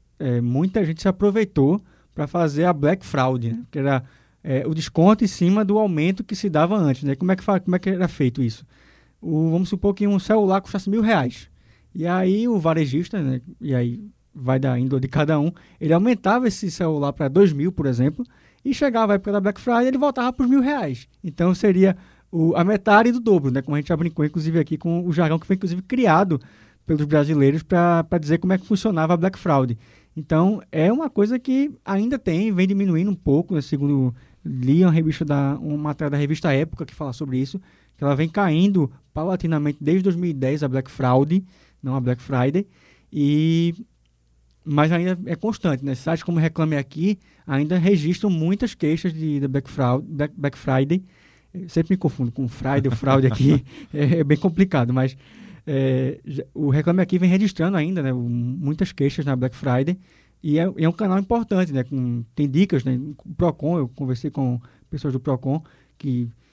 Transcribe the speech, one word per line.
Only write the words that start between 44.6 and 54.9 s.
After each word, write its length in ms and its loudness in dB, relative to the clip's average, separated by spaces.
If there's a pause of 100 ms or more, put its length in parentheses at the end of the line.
mas 280 2
ainda 340 0
é 100 -4
constante, 480 -4
né? 120 -4
Sites 280 -4
como 160 -2
Reclame 360 0
Aqui 440 -4 (260)
ainda 320 -2
registram 520 0
muitas 440 -2
queixas 400 -2
de, 260 -4
de 80 -2
Black 220 -4
Fraud, 380 0
Black, 300 -6
Black 200 -4
Friday. 460 0 (500)
Eu 140 -12
sempre 260 0
me 40 0
confundo 340 -2
com 160 -4
Friday 420 -2
ou 60 -2
fraude 320 2
aqui, 380 4 (120)
<laughs> 160 -20
é, 260 2
é 40 4
bem 140 2
complicado, 560 2